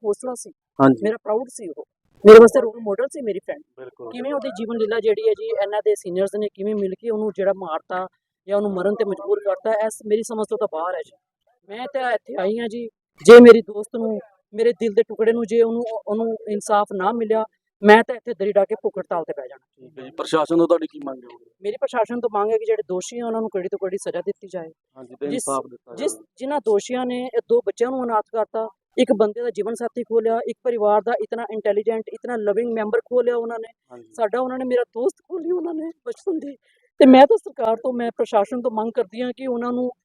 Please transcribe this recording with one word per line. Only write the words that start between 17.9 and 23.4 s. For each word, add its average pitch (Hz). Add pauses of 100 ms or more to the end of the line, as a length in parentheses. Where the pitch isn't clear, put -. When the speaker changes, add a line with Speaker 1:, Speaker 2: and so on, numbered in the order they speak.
Speaker 1:
ਤਾਂ 254
ਇੱਥੇ 233
ਦਰੀ 196
ਡਾਹ 196
ਕੇ 220
ਭੁੱਖ 202
ਹੜਤਾਲ 175
ਤੇ 156
ਬਹਿ 131
ਜਾਣਾ। 135 (140)
Speaker 2:
ਠੀਕ 127
ਹੈ 131
ਜੀ। 131
ਪ੍ਰਸ਼ਾਸਨ 160
ਤੋਂ 165
ਤੁਹਾਡੀ 160
ਕੀ 151
ਮੰਗ 131
ਹੈ 123
ਹੁਣ? - (220)
Speaker 1:
ਮੇਰੀ 208
ਪ੍ਰਸ਼ਾਸਨ 240
ਤੋਂ 226
ਮੰਗ 208
ਹੈ 226
ਕਿ 220
ਜਿਹੜੇ 214
ਦੋਸ਼ੀ 185
ਆ 240
ਉਹਨਾਂ 226